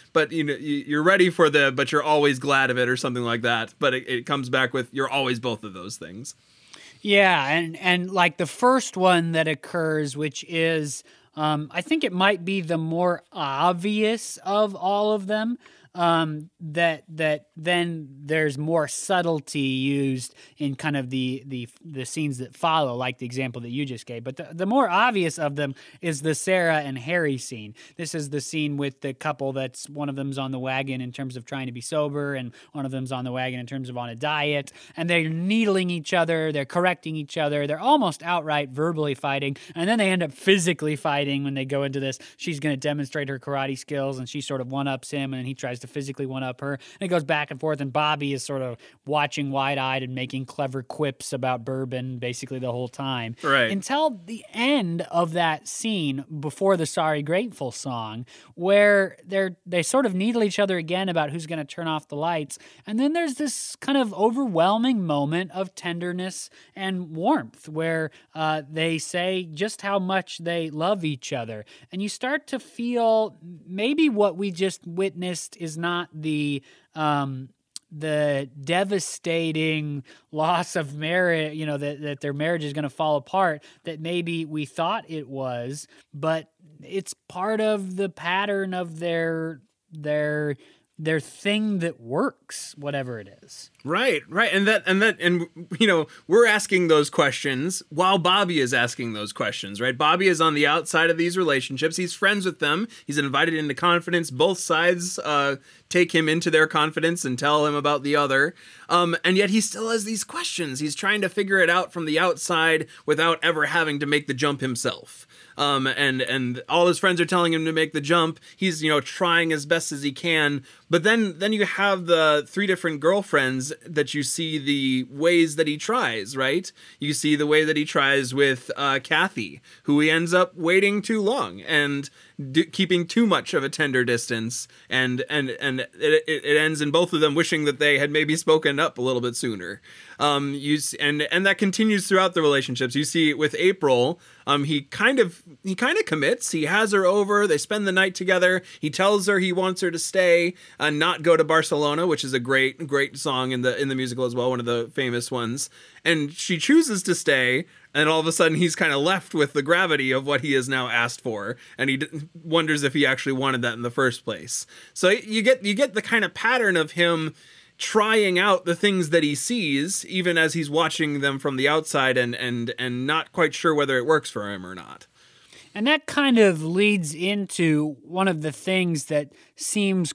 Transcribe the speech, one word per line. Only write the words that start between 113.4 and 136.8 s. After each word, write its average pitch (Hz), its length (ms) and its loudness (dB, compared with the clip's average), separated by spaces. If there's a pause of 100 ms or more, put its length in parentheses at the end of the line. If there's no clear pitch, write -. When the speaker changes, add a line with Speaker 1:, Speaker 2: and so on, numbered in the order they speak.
Speaker 1:
ever 156 240 2
having 156 320 0
to 147 60 -2
make 147 220 2
the 139 60 -2
jump 139 280 0
himself. - 640 -6 (300)
Um, 139 300 2
and, 131 340 0
and 127 480 -2
all 175 180 6
his 175 120 2
friends 180 220 4
are 165 40 2
telling 175 280 2
him 160 120 0
to 160 60 0
make 160 220 0
the 160 80 -2
jump. 160 380 2 (160)
He's, 160 280 -2
you 156 60 2
know, 147 120 4
trying 170 520 2
as 147 120 -2
best 165 260 0
as 143 120 -6
he 143 80 0
can. 147 520 0 (260)
But 165 140 2
then, 208 360 2
then 208 120 0
you 208 140 2
have 196 400 0
the 156 420 4
three 196 200 -2
different 170 320 -2
girlfriends 143 760 2 (120)
that 147 280 -2
you 147 100 -2
see 160 340 -2
the 135 520 0
ways 165 460 4
that 156 120 0
he 151 100 -2
tries, 135 600 -2
right? 139 340 0 (280)
You 147 140 -2
see 151 220 2
the 147 120 0
way 156 160 6
that 156 120 0
he 147 100 0
tries 139 500 2
with, 135 420 2
uh, 135 260 0
Kathy, 139 580 -2 (220)
who 143 160 2
he 156 120 4
ends 165 220 0
up 180 220 2
waiting 190 460 2
too 220 200 -2
long 165 400 -2
and 143 480 0 (420)
d-, 156 140 2
keeping 175 420 0
too 233 180 4
much 170 280 0
of 139 100 0
a 139 60 -4
tender 131 360 0
distance. 117 640 -2 (220)
And, 127 400 0
and, 143 200 0 (100)
and 131 220 -2
it, 151 460 2
it, 156 180 -2
it 147 120 4
ends 156 240 2